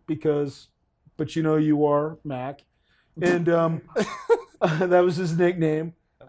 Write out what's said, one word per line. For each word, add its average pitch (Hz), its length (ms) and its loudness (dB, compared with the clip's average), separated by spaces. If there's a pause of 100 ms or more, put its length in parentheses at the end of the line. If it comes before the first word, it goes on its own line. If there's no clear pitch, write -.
because, 147 640 -4 (480)
but - 180 -8
you 160 80 -2
know 156 140 2
you 151 300 2
are, 147 360 0
Mac. 135 400 -10 (580)
And, 175 280 2
um, 165 340 0 (440)
<laughs> - 340 -2
that 180 420 2
was 180 140 2
his 165 200 -2
nickname. 165 580 0 (340)